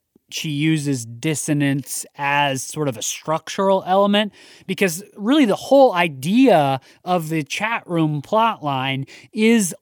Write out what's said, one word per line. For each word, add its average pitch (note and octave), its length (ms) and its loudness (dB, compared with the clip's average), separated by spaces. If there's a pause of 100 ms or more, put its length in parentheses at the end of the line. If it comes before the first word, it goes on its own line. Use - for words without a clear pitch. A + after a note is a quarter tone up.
(300)
she - 200 -10
uses C#3+ 560 0
dissonance C#3+ 1040 -4 (100)
as C#3+ 460 -2
sort D3+ 240 -6
of A#2 100 -6
a G#2 60 -12
structural F#3+ 840 -2
element, G3+ 480 2 (320)
because F#3+ 380 -2 (120)
really B3+ 300 2
the F#3+ 100 2
whole C4 380 4
idea E3+ 880 2 (260)
of F3 240 -2
the D#3+ 140 -2
chat A3 420 -6
room D#3 340 0
plotline C#3 880 -2 (240)
is A3 500 2